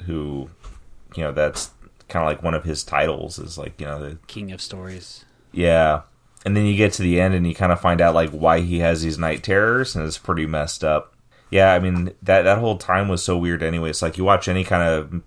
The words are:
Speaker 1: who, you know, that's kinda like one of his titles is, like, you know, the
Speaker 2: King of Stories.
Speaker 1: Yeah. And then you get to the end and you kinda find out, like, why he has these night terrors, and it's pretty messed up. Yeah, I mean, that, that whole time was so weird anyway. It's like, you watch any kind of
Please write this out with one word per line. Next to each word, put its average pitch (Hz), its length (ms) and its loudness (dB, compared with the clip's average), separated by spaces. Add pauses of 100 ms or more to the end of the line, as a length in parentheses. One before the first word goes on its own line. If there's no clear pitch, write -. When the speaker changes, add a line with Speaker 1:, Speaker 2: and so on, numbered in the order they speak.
Speaker 1:
who, 73 420 -6 (640)
you 82 80 -6
know, 73 80 -4
that's 76 380 -2 (380)
kinda 85 180 -2
like 78 180 -4
one 82 120 -2
of 76 80 -6
his 78 200 -6
titles 78 560 -2
is, - 200 -14
like, 78 200 -12
you 78 60 -10
know, 73 140 -8
the 76 180 -12 (100)
Speaker 2:
King 101 240 -12
of 90 100 -14
Stories. 92 600 -14 (280)
Speaker 1:
Yeah. 82 500 2 (440)
And 101 120 0
then 107 80 2
you 104 120 2
get 104 160 4
to - 100 -4
the 87 160 4
end 95 160 4
and 87 120 2
you 82 60 -2
kinda 90 220 2
find 85 260 2
out, 85 140 6
like, 82 160 2
why 82 300 4
he 87 180 0
has 82 240 2
these 80 160 -4
night 80 240 -4
terrors, 113 520 0
and 82 100 -4
it's 78 120 -8
pretty 82 300 -4
messed 76 360 -4
up. 76 280 0 (400)
Yeah, 95 220 6
I 90 60 4
mean, 90 320 -2 (120)
that, 95 180 6
that 98 160 4
whole 110 200 0
time 95 300 0
was 90 160 -2
so 90 140 0
weird 85 240 -2
anyway. 82 300 -2
It's - 100 -6
like, 82 160 -4
you 92 60 -2
watch 95 240 4
any 92 160 0
kind 87 180 0
of 80 460 -2